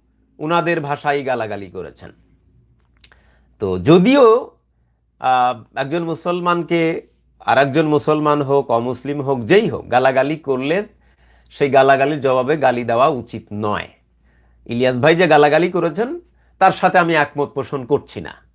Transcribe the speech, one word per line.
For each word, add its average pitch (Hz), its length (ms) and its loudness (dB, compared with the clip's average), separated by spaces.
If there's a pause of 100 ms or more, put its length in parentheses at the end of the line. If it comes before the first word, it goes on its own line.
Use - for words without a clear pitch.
(380)
উনাদের 165 440 -2
ভাষায় 143 440 -4
গালাগালি 107 420 -6
করেছেন। 87 440 -16 (1500)
তো 92 200 -2
যদিও, 220 720 4 (680)
আহ, 127 440 -2 (120)
একজন 139 280 -4
মুসলমানকে 170 1040 -2 (320)
আর 117 180 0
একজন 143 300 2
মুসলমান 151 540 0
হোক, 135 300 0
অমুসলিম 127 500 -4
হোক, 131 220 -4
যেই 185 260 2
হোক, 95 220 -10
গালাগালি 131 440 2
করলে 143 500 -4 (640)
সেই 147 200 -2
গালাগালির 135 520 4
জবাবে 131 360 0
গালি 127 260 0
দেওয়া 117 240 2
উচিত 117 460 -6
নয়। 104 340 -4 (800)
ইলিয়াস 127 320 0
ভাই 156 180 4
যে 175 120 2
গালাগালি 151 440 4
করেছেন 180 480 -4 (400)
তার 190 120 4
সাথে 185 260 0
আমি 170 180 2
একমত 147 340 -2
পোষণ 135 360 -8
করছি 113 360 -4
না, - 140 -14 (200)